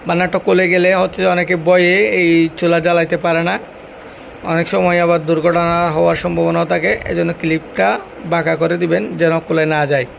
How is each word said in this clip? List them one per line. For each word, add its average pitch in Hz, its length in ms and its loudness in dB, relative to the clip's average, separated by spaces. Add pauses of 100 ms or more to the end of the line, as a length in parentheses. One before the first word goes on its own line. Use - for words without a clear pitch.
বার্নারটা 180 340 -2
কলে 185 300 2
গেলে 180 260 4
হচ্ছে 185 260 -2
যে 190 80 2
অনেকে 175 280 0
ভয়ে 180 380 4 (180)
এই 180 160 2 (280)
চুলা 170 240 2
জ্বালাইতে 170 360 0
পারে 165 280 0
না, 185 100 -2 (880)
অনেক 165 240 -2
সময় 180 340 2
আবার 170 240 2
দুর্ঘটনা 170 500 2 (140)
হওয়ার 170 260 2
সম্ভাবনা 170 480 0
থাকে, 175 280 0 (180)
এজন্য 170 280 -2
ক্লিপটা 160 500 -2 (420)
বাঁকা 165 260 0
করে 165 220 0
দিবেন 175 240 0 (160)
যেন 165 220 2
খুলে 160 260 0
না 156 200 0
যায়। 135 200 0 (120)